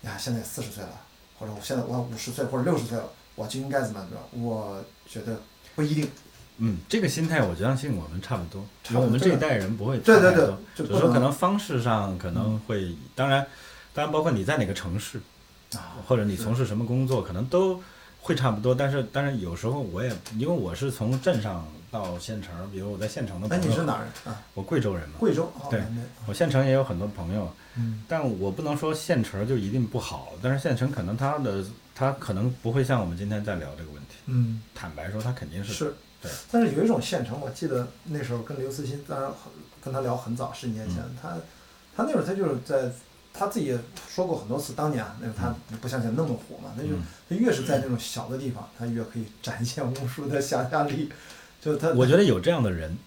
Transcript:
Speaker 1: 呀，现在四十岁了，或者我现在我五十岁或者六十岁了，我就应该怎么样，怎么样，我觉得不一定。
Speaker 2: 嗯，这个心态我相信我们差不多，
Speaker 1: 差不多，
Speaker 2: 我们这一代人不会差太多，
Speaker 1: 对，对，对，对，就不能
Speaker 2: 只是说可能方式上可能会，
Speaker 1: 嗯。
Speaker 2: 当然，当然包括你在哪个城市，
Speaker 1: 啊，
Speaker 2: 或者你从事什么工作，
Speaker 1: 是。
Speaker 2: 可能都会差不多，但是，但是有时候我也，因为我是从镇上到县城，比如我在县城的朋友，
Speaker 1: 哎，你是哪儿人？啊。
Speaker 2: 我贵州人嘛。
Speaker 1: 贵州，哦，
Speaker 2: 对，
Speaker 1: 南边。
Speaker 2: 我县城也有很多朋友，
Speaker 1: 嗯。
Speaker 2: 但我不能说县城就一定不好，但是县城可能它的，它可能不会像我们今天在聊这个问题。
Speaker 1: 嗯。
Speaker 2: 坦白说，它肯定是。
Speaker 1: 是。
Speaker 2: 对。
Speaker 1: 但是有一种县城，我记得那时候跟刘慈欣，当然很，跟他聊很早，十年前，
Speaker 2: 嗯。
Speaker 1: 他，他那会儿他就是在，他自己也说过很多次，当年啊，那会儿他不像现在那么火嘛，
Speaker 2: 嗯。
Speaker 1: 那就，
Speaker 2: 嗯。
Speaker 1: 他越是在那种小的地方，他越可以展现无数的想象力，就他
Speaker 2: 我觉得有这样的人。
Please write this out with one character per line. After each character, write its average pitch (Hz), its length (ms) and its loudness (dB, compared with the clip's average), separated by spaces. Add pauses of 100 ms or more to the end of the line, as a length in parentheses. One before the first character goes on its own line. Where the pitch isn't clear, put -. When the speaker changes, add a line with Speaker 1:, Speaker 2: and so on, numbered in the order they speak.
Speaker 1:
呀， 101 140 -8
现 123 160 -4
在 113 80 -2
四 - 200 -10
十 110 100 -8
岁 107 100 -12
了， 90 200 -14 (360)
或 107 80 -10
者 107 80 -8
我 104 80 -10
现 135 140 -4
在 123 80 0
我 123 180 -2
五 123 160 -6
十 - 140 -8
岁 131 140 -2
或 127 120 -2
者 123 60 2
六 165 140 4
十 117 80 0
岁 113 120 -4
了， 110 60 -4 (320)
我 107 100 -6
就 127 140 -6
应 135 80 -6
该 139 140 0
怎 110 100 -2
么 98 80 -8
样， 92 100 -10
怎 - 60 -12
么 104 60 -12
样， 120 200 -10
我 107 400 -4 (240)
觉 - 160 -12
得 113 200 -6 (340)
不 151 80 0
一 151 100 2
定。 151 160 2 (520)
Speaker 2:
嗯， 110 160 2 (120)
这 233 100 2
个 185 80 2
心 160 180 0
态 160 160 2
我 92 140 2
相 120 220 2
信 135 180 -2
我 85 140 -4
们 85 120 -6
差 - 140 -4
不 90 120 -2
多， 95 140 -10 (220)
Speaker 1:
差 117 120 -2
不 123 40 6
多， 127 60 6
Speaker 2:
我 117 40 4
们 113 80 4
这 170 160 6
一 143 40 4
代 143 160 2
人 104 240 0
不 101 80 -4
会 127 160 0
差 220 140 10
太 208 40 12
多， 180 120 10
Speaker 1:
对， - 0 -
对， 151 140 8
对， - 20 2
对， 92 100 -2 (180)
就 160 80 -4
不 - 80 -2
能 - 0 -
Speaker 2:
只 - 20 2
是 185 60 6
说 165 140 6
可 135 60 6
能 135 120 4
方 185 260 2
式 147 240 0
上 104 360 2
可 90 140 -4
能 107 360 2
会， 101 200 0
Speaker 1:
嗯。 82 100 -6 (180)
Speaker 2:
当 135 140 2
然， 139 180 4 (460)
当 147 100 0
然 151 80 -2
包 156 100 4
括 165 80 4
你 107 140 2
在 147 140 2
哪 113 80 2
个 95 80 -2
城 90 260 -4
市， - 220 -8 (540)
Speaker 1:
啊， - 200 -12 (100)
Speaker 2:
或 127 120 4
者 104 80 2
你 101 100 2
从 110 180 -2
事 123 120 2
什 104 100 -2
么 117 100 0
工 127 220 2
作， 123 140 2
Speaker 1:
是。 90 60 -4
Speaker 2:
可 92 40 -8
能 95 140 -2
都 185 360 2 (380)
会 - 160 0
差 123 160 2
不 104 80 0
多， 123 160 4
但 139 160 2
是， 135 220 0
但 139 120 0
是 135 120 0
有 87 180 -4
时 107 100 -6
候 131 140 0
我 98 240 -4
也， 123 100 -2 (240)
因 135 120 0
为 175 40 4
我 92 220 0
是 135 160 -2
从 123 300 0
镇 143 200 2
上 90 240 -4 (240)
到 92 300 -6
县 107 220 -8
城， 87 280 -10
比 95 100 -8
如 101 120 -4
我 101 60 -6
在 107 100 -2
县 131 180 -4
城 90 140 -6
的 104 80 -2
朋 165 100 2
友， 185 60 2
Speaker 1:
哎， - 20 2
你 117 80 4
是 165 100 2
哪 139 100 0
儿 107 80 -4
人？ 110 320 -10
啊。 104 100 -12 (100)
Speaker 2:
我 98 80 -6
贵 143 200 0
州 104 120 2
人 80 140 -4
嘛。 78 100 -12
Speaker 1:
贵 185 160 2
州， 165 240 0
哦， - 140 -10
Speaker 2:
对， 110 80 0
Speaker 1:
南 110 160 -4
边。 117 100 -6 (220)
Speaker 2:
我 101 60 -4
县 165 160 2
城 131 160 4
也 131 80 6
有 135 100 6
很 95 160 -2
多 101 80 -2
朋 92 260 -4
友， 98 160 -2 (280)
Speaker 1:
嗯。 113 280 -2
Speaker 2:
但 160 160 -2 (160)
我 98 140 0
不 151 120 -4
能 147 120 0
说 156 180 0
县 156 300 2
城 104 240 -2
就 131 80 2
一 101 160 0
定 120 160 2
不 120 100 -4
好， - 440 -6
但 123 100 2
是 139 80 2
县 135 160 2
城 127 160 0
可 104 120 -2
能 95 120 -2
它 139 240 0
的， 98 240 0 (320)
它 135 160 2
可 135 220 -4
能 113 180 2 (100)
不 117 120 0
会 135 100 4
像 123 160 4
我 98 60 0
们 85 120 -2
今 101 120 -2
天 104 160 0
在 104 100 -2
聊 76 220 -6
这 80 80 -12
个 73 60 -14
问 73 100 -14
题。 - 140 -18 (100)
Speaker 1:
嗯。 117 360 2 (140)
Speaker 2:
坦 87 180 -10
白 78 160 -8
说， 107 120 -4
它 123 100 -2
肯 107 180 -6
定 90 140 -6
是。 107 80 -6
Speaker 1:
是。 147 240 -4 (260)
Speaker 2:
对。 - 80 -10 (220)
Speaker 1:
但 233 100 6
是 208 120 4
有 156 100 4
一 226 40 6
种 165 140 4
县 127 240 0
城， 131 140 -6
我 143 120 -6
记 - 140 -6
得 123 220 0 (160)
那 147 180 -4
时 120 120 -4
候 117 60 -2
跟 131 200 -8
刘 135 100 -4
慈 139 160 -6
欣， 143 220 -6
当 143 140 -4
然 139 80 -4
很， - 200 -14 (320)
跟 131 120 -6
他 135 80 -2
聊 123 160 0
很 117 180 -4
早， 127 160 -4
十 - 160 -8
年 110 220 -4
前， 87 80 -2
Speaker 2:
嗯。 - 240 -6
Speaker 1:
他， 165 80 -8 (640)
他 - 80 0
那 302 100 0
会 247 60 4
儿 - 60 0
他 190 80 -2
就 196 100 0
是 135 220 0
在， 131 260 0 (420)
他 202 140 -2
自 208 100 -2
己 151 100 0
也 123 120 0 (300)
说 185 180 0
过 165 100 0
很 - 80 -10
多 123 140 -2
次， - 140 -8
当 151 180 0
年 120 100 0
啊， 101 200 -8
那 117 60 -6
会 107 60 -4
儿 - 40 -8
他 85 180 -2 (220)
不 123 100 -8
像 123 140 -2
现 113 80 0
在 107 80 0
那 160 100 2
么 120 80 0
火 - 220 -12
嘛， - 180 -14
Speaker 2:
嗯。 120 40 -6
Speaker 1:
那 - 40 -6
就， 98 60 -2
Speaker 2:
嗯。 90 140 0 (260)
Speaker 1:
他 170 80 0
越 226 160 6
是 127 100 0
在 139 140 2
那 135 100 0
种 123 100 0
小 - 300 -6
的 127 100 -4
地 131 140 -4
方， 107 260 -8
他 123 80 -6
越 117 160 -2
可 110 160 -8
以 110 100 -6 (140)
展 117 220 -4
现 123 260 -2
无 127 200 -4
数 143 180 -6
的 143 140 2
想 127 280 0
象 147 160 2
力， 147 240 -2 (520)
就 151 160 0
他 160 140 2
Speaker 2:
我 127 140 8
觉 143 120 8
得 202 60 10
有 123 140 8
这 90 140 4
样 160 100 4
的 107 80 4
人。 82 380 -4